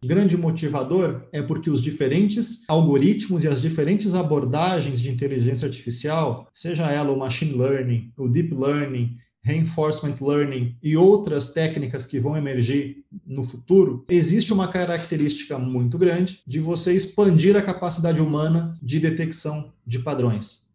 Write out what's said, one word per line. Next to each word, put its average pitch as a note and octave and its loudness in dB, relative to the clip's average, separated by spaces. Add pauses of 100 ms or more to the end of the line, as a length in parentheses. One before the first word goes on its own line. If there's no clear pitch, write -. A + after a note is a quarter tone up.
O B2+ -6
grande F3 4
motivador D#3 -2 (100)
é D3 -6
porque D3+ -4
os C3 2
diferentes D#3+ 0
algoritmos D#3+ 4
e D#3+ 2
as C#3 0
diferentes E3 0
abordagens D3 0
de C3 -2
inteligência C3 -2
artificial, C#3+ -4
seja E3 -4
ela C#3+ 0
o C3+ 0
machine C3+ -2
learning, B2 0
o C3+ -4
deep D#3 0
learning, C3 -2 (240)
reinforcement D3+ -2
learning C#3 0
e D3+ 0
outras F3+ 4
técnicas D3 -2
que C#3 -4
vão C#3+ -2
emergir C3+ -2 (200)
no C3 -8
futuro, C3+ 2
existe F3+ 2
uma F#3+ 2
característica E3 -4
muito B2+ -2
grande F3+ 0
de C#3 -6
você E3 -2
expandir F#3+ 4
a G3+ 2
capacidade E3+ -2
humana D#3 0
de C3+ -2
detecção D#3 -4 (100)
de A#2+ -6
padrões. A#2+ -4